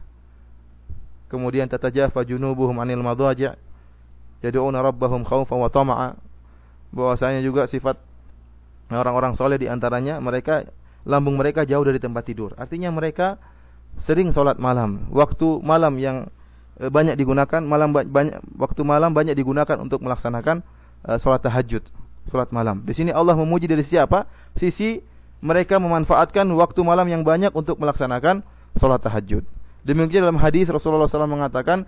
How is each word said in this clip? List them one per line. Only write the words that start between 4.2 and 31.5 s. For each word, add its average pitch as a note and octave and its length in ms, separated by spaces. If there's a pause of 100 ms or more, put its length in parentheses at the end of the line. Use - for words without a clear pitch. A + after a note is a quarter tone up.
yad'una C3 400
rabbahum B2+ 400
khaufa C3 320
wa B2 160
tama'a." B2+ 480 (720)
Bahwasanya B2+ 500
juga C3 300
sifat C3 260 (960)
orang-orang B2 480
soleh C3+ 240
di A#2 80
antaranya, B2 480
mereka, B2+ 480 (400)
lambung C#3+ 320
mereka D3 240
jauh C#3 240
dari C3 160
tempat A#2 240
tidur. G#2+ 320
Artinya, E3+ 320
mereka D#3+ 480 (640)
sering D#3+ 320
solat C#3 240
malam. A2+ 560
Waktu D3+ 480
malam D#3 400
yang, C3 240 (560)
eh, C3 80
banyak D3+ 240
digunakan, C#3 480
malam D3+ 320
ba-, C#3 80
banyak, C#3+ 400 (160)
waktu C3+ 240
malam D3+ 320
banyak D3+ 240
digunakan C#3 400
untuk C3+ 240
melaksanakan, B2 640 (400)
eh, A#2 160
solat C3 240
tahajud, A#2 400 (400)
solat B2 240
malam. A2+ 320
Di - 80
sini E3 240
Allah E3+ 240
memuji E3 320
dari D3+ 160
sisi E3+ 160
apa? F#3+ 240 (320)
Sisi G#3 400 (420)
mereka F3 400
memanfaatkan E3+ 640 (140)
waktu E3+ 260
malam F3 240
yang E3 140
banyak E3+ 340
untuk D#3+ 240
melaksanakan D3 640 (320)
solat C3 240
tahajud. G#2 460 (340)
Demikian E3 480
dalam E3 80
hadis D#3 320
Rasulullah D#3 400
sallallahu - 0
alaihi - 80
wasallam D3+ 240
mengatakan, C3+ 480